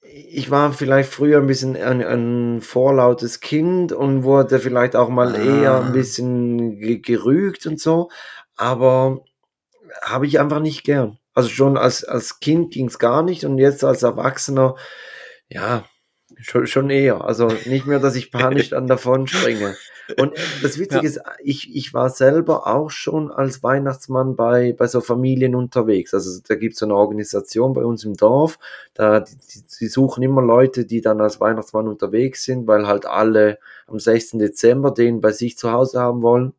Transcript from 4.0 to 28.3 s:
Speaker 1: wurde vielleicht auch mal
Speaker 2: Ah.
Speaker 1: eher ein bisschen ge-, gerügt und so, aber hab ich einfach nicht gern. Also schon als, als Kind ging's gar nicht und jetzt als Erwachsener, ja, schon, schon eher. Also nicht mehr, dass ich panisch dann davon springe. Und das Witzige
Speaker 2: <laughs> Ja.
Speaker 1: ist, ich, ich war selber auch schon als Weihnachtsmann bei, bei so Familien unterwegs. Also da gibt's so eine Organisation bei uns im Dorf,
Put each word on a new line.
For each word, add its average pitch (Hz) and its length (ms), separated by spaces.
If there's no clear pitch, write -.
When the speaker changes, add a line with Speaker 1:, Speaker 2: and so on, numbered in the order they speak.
Speaker 1:
wurde 135 360
vielleicht 123 340
auch 120 140
mal 123 260
Speaker 2:
Ah. - 40
Speaker 1:
eher 135 420
ein 127 120
bisschen 120 840
ge-, 110 220
gerügt 135 680
und 156 140
so, 165 280
aber 131 680
hab 127 220
ich 147 160
einfach 147 200
nicht 156 240
gern. 127 340
Also 123 140
schon 135 280
als, 123 280
als - 360
Kind 165 320
ging's 127 260
gar 123 240
nicht 175 220
und 139 140
jetzt 139 260
als 127 180
Erwachsener, 131 760
ja, 107 360
schon, 123 260
schon 135 240
eher. 135 340
Also 113 240
nicht 131 200
mehr, 143 120
dass 135 180
ich 127 160
panisch 131 380
dann 131 160
davon 127 400
springe. 113 480
Und 139 140
das 139 160
Witzige 165 160
Speaker 2:
<laughs> 131 120
Ja. - 20
Speaker 1:
ist, - 120
ich, - 340
ich 127 180
war 127 160
selber 151 560
auch 143 240
schon 156 400
als 135 320
Weihnachtsmann 131 720
bei, 123 380
bei 120 140
so 120 160
Familien 127 520
unterwegs. 113 600
Also 92 320
da 110 80
gibt's 110 240
so 110 80
eine 104 100
Organisation 107 760
bei 127 100
uns 117 200
im 107 100
Dorf, 139 440